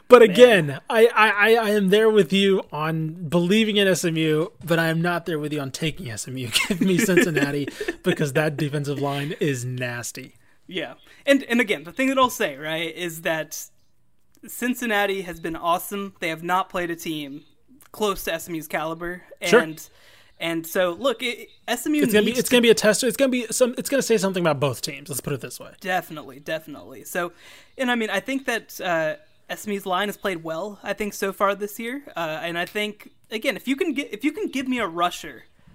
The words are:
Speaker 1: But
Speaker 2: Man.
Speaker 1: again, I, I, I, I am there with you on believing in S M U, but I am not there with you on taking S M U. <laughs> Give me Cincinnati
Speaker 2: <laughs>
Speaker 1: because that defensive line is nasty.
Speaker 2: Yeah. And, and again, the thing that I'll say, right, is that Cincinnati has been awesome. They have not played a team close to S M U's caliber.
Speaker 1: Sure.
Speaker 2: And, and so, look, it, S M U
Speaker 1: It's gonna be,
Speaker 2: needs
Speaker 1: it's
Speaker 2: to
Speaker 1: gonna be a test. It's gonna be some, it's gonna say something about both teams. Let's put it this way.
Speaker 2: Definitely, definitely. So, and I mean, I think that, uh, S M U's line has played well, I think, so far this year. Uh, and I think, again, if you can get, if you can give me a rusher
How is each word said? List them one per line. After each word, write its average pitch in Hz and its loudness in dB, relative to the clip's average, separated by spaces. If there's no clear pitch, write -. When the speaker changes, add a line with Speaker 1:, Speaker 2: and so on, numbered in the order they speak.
Speaker 1:
But 240 12
Speaker 2:
Man. 220 10
Speaker 1:
again, 190 8
I, 233 6
I, 220 4
I, 208 4
I 220 2
am 202 2
there 220 6
with 208 4
you 196 4
on 160 -4
believing 202 2
in 196 4
S 185 2
M 165 0
U, 156 0
but 165 0
I 165 2
am 160 0
not 175 -2
there 160 -4
with 147 -6
you 147 -4
on 135 -8
taking 160 -6
S - -10
M 131 -10
U. 127 -6
<laughs> - -4
Give 190 -2
me 180 4
Cincinnati 147 2
Speaker 2:
<laughs> - -8
Speaker 1:
because 156 -2
that 156 0
defensive 143 -4
line 143 -4
is 135 -2
nasty. 123 -8
Speaker 2:
Yeah. 156 -8
And, 277 4
and 233 0
again, 190 -2
the 175 -16
thing 262 -2
that 269 0
I'll 254 4
say, 185 -4
right, 160 -6
is 165 -8
that 160 -4
Cincinnati 208 -2
has 170 -12
been 165 -6
awesome. 185 -2
They 170 -4
have 160 -8
not 185 0
played 175 -4
a 170 -6
team 151 -8
close 202 -2
to 185 -4
S 160 -6
M 175 -6
U's 151 -8
caliber. 170 -6
Speaker 1:
Sure. 180 6
Speaker 2:
And, 156 -4
and 165 -4
so, 180 0
look, 233 -2
it, 240 -6
S 240 -4
M 311 0
U 294 2
Speaker 1:
It's 240 2
gonna 208 6
be, 202 0
Speaker 2:
needs 233 0
Speaker 1:
it's - 0
Speaker 2:
to - 0
Speaker 1:
gonna 240 6
be 233 6
a 214 10
test. 208 2
It's 240 0
gonna 277 4
be 247 -2
some, 247 2
it's - -6
gonna 269 2
say 226 2
something 190 0
about 151 2
both 131 -2
teams. 143 -10
Let's 135 -6
put 147 -6
it 127 -6
this - -12
way. 127 -18
Speaker 2:
Definitely, 156 -6
definitely. 143 -12
So, 175 -6
and 254 0
I 240 2
mean, 220 -2
I 196 -2
think 269 -4
that, - -6
uh, 160 -2
S 180 -12
M 208 -2
U's 196 -6
line 190 0
has 196 -6
played 185 -4
well, 170 -8
I 202 -4
think, 208 -6
so 196 -4
far 202 2
this 202 -8
year. 247 -8
Uh, 160 -4
and 170 -6
I 175 -2
think, 208 -6
again, 226 -4
if - -16
you 269 0
can 320 -2
get, 285 -6
if 208 -8
you 302 0
can 370 -6
give 262 -6
me 247 -2
a 208 -2
rusher 165 -4